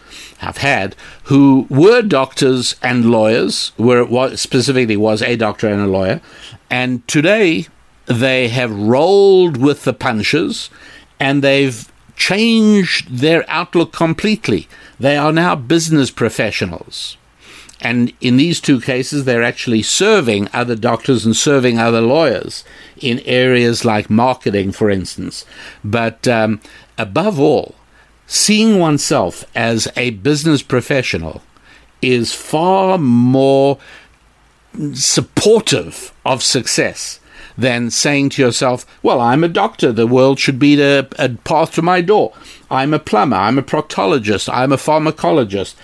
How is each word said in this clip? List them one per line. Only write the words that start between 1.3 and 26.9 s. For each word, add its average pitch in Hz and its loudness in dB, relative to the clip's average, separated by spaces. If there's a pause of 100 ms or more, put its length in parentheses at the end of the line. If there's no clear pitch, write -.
were 202 4
doctors 131 -2
and 123 2
lawyers, 113 0
where 123 4
it 117 0
was, 120 -2
specifically 127 0
was 107 0
a 120 -2
doctor 110 -2
and 101 0
a 101 0
lawyer, 95 -2 (500)
and 123 -4
today 175 0 (400)
they 127 0
have 120 -4
rolled 170 2
with 139 0
the 131 0
punches, 131 -4 (480)
and 139 0
they've 135 0 (240)
changed 214 0
their 156 2
outlook 165 -2
completely. 165 -2 (320)
They 139 0
are 151 0
now 175 2
business 151 0
professionals. - -6 (680)
And 120 -2
in 127 2
these 160 2
two 131 0
cases, 131 -4
they're 120 0
actually 120 -2
serving 135 0
other 120 -4
doctors 117 -2
and 113 2
serving 127 2
other 117 2
lawyers 127 0 (340)
in 120 -4
areas 127 2
like 107 0
marketing, 107 0
for 107 0
instance. 92 -6 (380)
But, 113 -4
um, 110 0 (380)